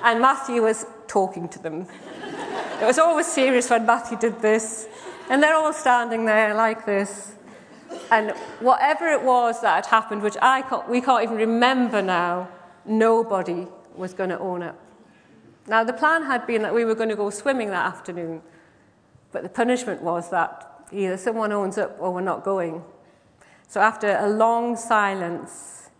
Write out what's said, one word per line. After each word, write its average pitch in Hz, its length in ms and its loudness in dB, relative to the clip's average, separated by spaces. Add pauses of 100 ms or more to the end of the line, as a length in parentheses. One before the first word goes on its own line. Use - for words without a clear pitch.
And 226 160 4
Matthew 254 420 2
was 220 240 0 (220)
talking 185 400 -4
to - 100 -16
them. 165 280 -8 (920)
It 208 40 0
was 247 140 4
always 320 280 4
serious 262 440 2
when 226 160 4
Matthew 233 300 0
did 220 240 -2
this. 220 460 0 (440)
And 277 120 4
they're 311 120 6
all 311 180 2
standing 233 520 0
there 214 300 4
like 220 320 0
this. 202 460 -4 (800)
And 214 200 4 (300)
whatever 294 480 2
it 285 140 2
was 240 400 2
that 196 220 2
had - 20 -10
happened, 214 360 0
which 208 180 -2
I 262 220 4
can't, 262 260 -6
we 247 120 0
can't 247 220 2
even 226 140 -2
remember 226 680 2
now, 180 460 -2 (360)
nobody 214 800 0 (280)
was 185 180 -10
gonna 190 260 -4
own 180 240 -6
up. 170 160 -12 (880)
Now, 220 180 2
the 233 80 -4
plan 311 320 2
had 254 220 -2
been 226 160 0
that 196 120 -2
we 233 100 2
were 220 100 0
gonna 220 220 -2
go 208 140 -2
swimming 226 400 -2
that 175 160 -2
afternoon, 170 560 -8 (880)
but - 120 -8
the 180 60 -12
punishment 240 540 -2
was 170 280 -4
that - 600 -4
either 190 260 -2
someone 220 360 -2
owns 196 260 -2
up - 220 -4
or 180 120 -2
we're 180 80 -4
not 185 220 -4
going. 175 400 -4 (840)
So 202 120 -4
after 214 360 2
a 208 120 0
long 233 480 2
silence 196 1200 -4